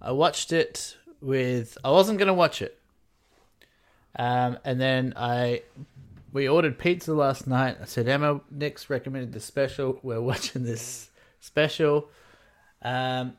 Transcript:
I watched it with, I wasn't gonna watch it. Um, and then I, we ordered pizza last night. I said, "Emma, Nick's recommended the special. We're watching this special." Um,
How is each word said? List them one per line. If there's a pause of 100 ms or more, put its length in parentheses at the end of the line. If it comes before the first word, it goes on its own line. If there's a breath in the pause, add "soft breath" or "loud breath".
I
watched
it (260)
with,
I
wasn't
gonna
watch
it. (1400 soft breath)
Um,
and
then
I, (680)
we
ordered
pizza
last
night.
I
said,
"Emma,
Nick's
recommended
the
special.
We're
watching
this (320 soft breath)
special." (720 soft breath)
Um,